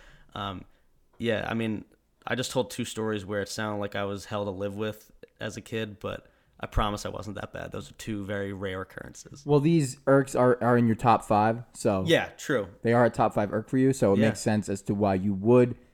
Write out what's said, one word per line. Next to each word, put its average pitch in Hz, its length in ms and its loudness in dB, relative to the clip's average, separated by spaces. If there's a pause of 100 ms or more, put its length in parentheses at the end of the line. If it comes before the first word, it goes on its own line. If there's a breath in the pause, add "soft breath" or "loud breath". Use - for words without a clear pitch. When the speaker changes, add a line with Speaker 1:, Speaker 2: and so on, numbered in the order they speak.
(360 soft breath)
Speaker 1:
um, 98 280 -8 (560)
yeah, 113 300 -2
I - 40 -4
mean, 113 300 -4 (420)
I 117 100 -4
just 123 160 -6
told 127 180 -2
two - 160 -6
stories 110 400 -6
where 101 160 -4
it 98 80 -6
sounded 107 300 -6
like 101 160 -6
I 101 80 -4
was 101 220 -6
hell 104 200 -4
to 101 60 -6
live 98 240 -6
with 107 340 -8 (300)
as 110 180 -10
a 110 40 -14
kid, 110 380 -8
but - 280 -10 (320)
I - 80 -10
promise 104 380 -2
I 98 40 -6
wasn't 101 280 -10
that - 160 -12
bad. 85 180 -10
Those - 180 -10
are - 40 -20
two 104 320 -8
very 101 260 -6
rare 95 300 -8
occurrences. - 640 -16
Speaker 2:
Well, 143 160 4
these 151 440 2
irks 135 300 4
are, 123 260 4
are 120 160 4
in 120 100 6
your 113 100 4
top 117 260 4
five, 113 400 2 (100)
so 98 320 0
Speaker 1:
Yeah, 135 320 2
true. 113 300 -4 (160)
Speaker 2:
they 117 100 2
are 120 120 6
a 113 40 6
top 113 240 0
five 104 200 -2
irk 110 160 -4
for 131 80 0
you, 131 160 4
so 104 200 4
it 101 60 4
Speaker 1:
Yeah. 110 100 4
Speaker 2:
makes 110 120 -4
sense 107 260 0
as 101 160 -4
to 110 100 -2
why 101 220 2
you 98 180 0
would 120 420 4 (180 soft breath)